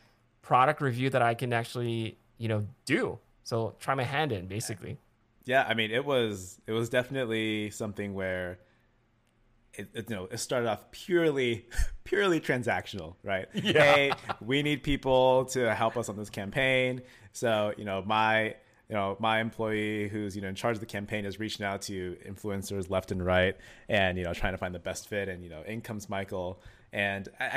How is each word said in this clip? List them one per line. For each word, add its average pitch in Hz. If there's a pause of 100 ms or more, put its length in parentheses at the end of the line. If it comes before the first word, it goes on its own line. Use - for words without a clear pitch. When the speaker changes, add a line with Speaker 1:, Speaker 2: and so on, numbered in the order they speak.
(440)
Speaker 1:
product 135
review 131
that 127
I 117
can 120
actually, 117 (200)
you 117
know, 104 (180)
do. 123 (260)
So 113
try 135
my 131
hand 143
in," 92
basically. 98 (480)
Speaker 2:
Yeah, 127
I 113
mean, 110
it 131
was, 110
it 110
was 117
definitely 110
something 101
where 92 (1120)
it, 101
it, 113
you 113
know, 92
it 117
started 120
off -
purely, 139 (200)
<laughs> -
purely 190
transactional, 101
right? 95
Speaker 1:
Yeah. 151 (120)
Speaker 2:
"Hey, 139 (280)
we 131
need 147
people 131
to 123
help 113
us 113
on 101
this 104
campaign." 127 (320)
So, 107
you -
know, 98
my, 110 (460)
you 110
know, 98
my 110
employee 107
who's, 101
you 101
know, 95
in 98
charge 117
of 101
the 110
campaign 104
is 98
reaching 107
out 98
to 92 (120)
influencers 98
left 92
and 92
right 92 (320)
and, 95
you 90
know, 87
trying 95
to 92
find 90
the 85
best -
fit. 101
And, 90
you 85
know, 80
in 110
comes 107
Michael. 95 (300)
And 98 (120)
I, 127